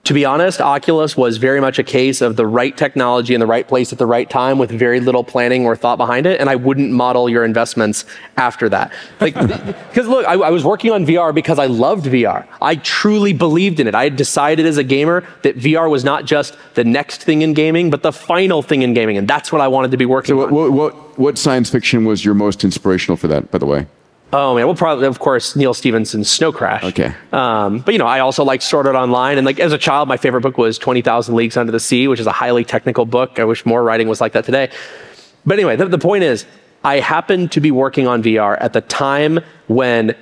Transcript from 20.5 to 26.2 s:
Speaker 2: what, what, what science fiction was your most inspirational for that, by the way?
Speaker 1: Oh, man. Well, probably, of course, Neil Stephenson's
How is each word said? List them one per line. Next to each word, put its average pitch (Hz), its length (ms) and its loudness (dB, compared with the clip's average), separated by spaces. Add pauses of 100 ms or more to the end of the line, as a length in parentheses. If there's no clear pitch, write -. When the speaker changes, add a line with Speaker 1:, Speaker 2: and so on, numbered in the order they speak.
Speaker 2:
what, 151 180 2
what, - 460 -2
what 139 200 0
science 127 300 0
fiction 113 380 0
was 104 180 0
your 104 100 2
most 104 300 0
inspirational 92 540 0
for 82 100 -2
that, 73 220 -2
by 90 80 -2
the 69 80 -2
way? 71 200 -2 (460)
Speaker 1:
Oh, 139 220 0
man. 120 120 2
Well, 165 100 0
probably, 143 320 0
of 123 100 -4
course, 131 380 -2
Neil 135 180 2
Stephenson's 110 560 -2